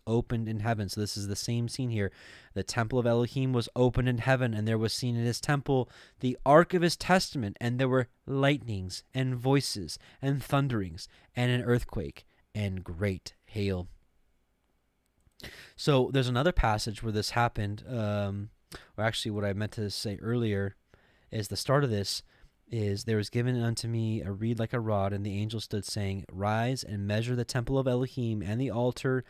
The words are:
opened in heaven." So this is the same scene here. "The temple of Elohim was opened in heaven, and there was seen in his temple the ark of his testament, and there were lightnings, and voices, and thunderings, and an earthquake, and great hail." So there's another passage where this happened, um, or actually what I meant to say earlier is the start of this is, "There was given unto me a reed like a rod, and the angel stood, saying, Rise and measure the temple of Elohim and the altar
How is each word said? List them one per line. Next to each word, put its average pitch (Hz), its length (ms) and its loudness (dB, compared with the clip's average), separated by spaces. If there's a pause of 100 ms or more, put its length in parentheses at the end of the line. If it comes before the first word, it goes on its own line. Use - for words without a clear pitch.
opened 113 420 0
in 110 120 -4
heaven." 107 280 0
So 107 140 -4
this 104 160 -4
is 101 100 -4
the 101 80 -4
same 117 320 -2
scene 123 220 -4
here. 101 200 0 (440)
"The 98 80 -2
temple 120 360 0
of 120 80 2
Elohim 120 460 2
was 120 240 0
opened 127 320 4
in 123 100 0
heaven, 123 360 2
and 107 120 -2
there 113 120 2
was 110 160 0
seen 120 220 -2
in 117 80 0
his 117 160 -2
temple 139 500 0 (300)
the 127 260 -2
ark 156 260 8
of 180 80 2
his 170 160 2
testament, 147 640 0
and 120 180 0
there 135 100 2
were 127 200 2 (180)
lightnings, 123 760 0 (100)
and 131 240 0
voices, 123 600 0 (240)
and 135 200 0
thunderings, 117 680 -2 (280)
and 123 140 2
an 123 120 2
earthquake, 117 640 -2 (280)
and 95 280 -2
great 90 520 -4 (100)
hail." 95 440 -4 (1900)
So 131 340 4
there's 131 180 2
another 131 240 2
passage 107 500 2
where 113 100 -2
this 104 180 -2
happened, 110 580 0
um, 104 640 -2 (480)
or 104 60 0
actually 113 260 -2
what 104 160 -2
I 98 80 0
meant 104 180 -4
to 104 160 -4
say 101 320 -6
earlier 107 560 0 (540)
is 107 180 -4
the 98 80 -6
start 143 280 2
of 131 40 2
this 101 340 -2 (480)
is, 104 340 -2
"There 110 120 2
was 104 140 0
given 120 320 2
unto 117 260 0
me 113 320 0
a 95 100 -4
reed 110 280 -2
like 113 160 -2
a 120 60 0
rod, 101 340 0
and 101 100 -4
the 101 140 -2
angel 107 200 -2
stood, 104 280 -4
saying, 98 440 -4
Rise 110 540 -2
and 101 220 -4
measure 113 280 0
the 120 120 0
temple 131 320 0
of 131 100 2
Elohim 123 540 0
and 104 180 -2
the 131 100 0
altar 123 600 0